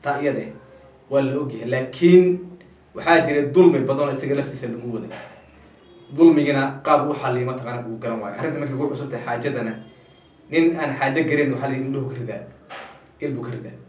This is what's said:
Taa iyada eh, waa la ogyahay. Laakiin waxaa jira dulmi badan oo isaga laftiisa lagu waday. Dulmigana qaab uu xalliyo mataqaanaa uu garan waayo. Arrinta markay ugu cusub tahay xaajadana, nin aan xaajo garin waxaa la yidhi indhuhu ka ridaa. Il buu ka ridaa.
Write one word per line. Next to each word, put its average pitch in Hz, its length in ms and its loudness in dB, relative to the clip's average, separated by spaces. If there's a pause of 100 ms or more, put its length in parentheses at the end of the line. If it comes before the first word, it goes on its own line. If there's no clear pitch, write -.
Taa 143 200 -4
iyada 127 180 -2
eh, - 120 -12 (580)
waa 139 120 4
la 135 140 -2
ogyahay. 123 320 -6
Laakiin 175 560 6 (680)
waxaa 160 320 4
jira 147 160 0 (120)
dulmi 165 260 8
badan 135 280 0
oo 131 60 -4
isaga 139 200 -4
laftiisa 135 340 -6
lagu 117 260 -10
waday. - 160 -10 (1000)
Dulmigana 139 720 4
qaab 147 280 4
uu 147 40 -2
xalliyo 127 320 -4
mataqaanaa 120 400 -8
uu 113 120 -10
garan 113 220 -6
waayo. - 180 -10
Arrinta 151 200 -6
markay 135 160 -6
ugu 139 140 -2
cusub 139 220 -8
tahay - 160 -10
xaajadana, 123 460 -4 (760)
nin 165 280 2
aan 143 200 -2
xaajo 135 300 0
garin 143 240 2
waxaa 127 160 -4
la 131 60 -4
yidhi 131 120 -4
indhuhu 135 240 -4
ka 120 60 -10
ridaa. 107 260 -10 (800)
Il 143 140 -6
buu 120 80 -8
ka - 80 -10
ridaa. - 260 -12 (120)